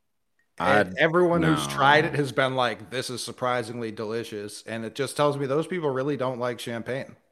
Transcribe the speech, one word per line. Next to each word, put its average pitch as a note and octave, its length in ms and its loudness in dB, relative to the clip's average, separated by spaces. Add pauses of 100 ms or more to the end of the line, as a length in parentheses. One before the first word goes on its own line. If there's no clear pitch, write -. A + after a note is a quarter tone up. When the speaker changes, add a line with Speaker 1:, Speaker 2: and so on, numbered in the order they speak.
(580)
Speaker 1:
And F#2+ 400 2
Speaker 2:
I, C3+ 40 2
Speaker 1:
everyone E3+ 420 4
who's D#3 240 2
Speaker 2:
no. C#3+ 60 -6
Speaker 1:
tried C#3+ 320 6
it E3+ 100 -2
has C#3 160 0
been C3 240 2
like, A2+ 340 -2
"This B2 200 -6
is A#2+ 140 -8
surprisingly A#2+ 680 -4
delicious." G#2+ 760 -8
And A2+ 200 -8
it G#2+ 100 -10
just C3+ 220 -4
tells C#3+ 200 4
me C#3 80 -2
those D3+ 220 0
people E3 220 -2
really C3+ 280 -2
don't B2+ 220 -4
like B2 200 -4
champagne. A#2+ 560 -8 (160)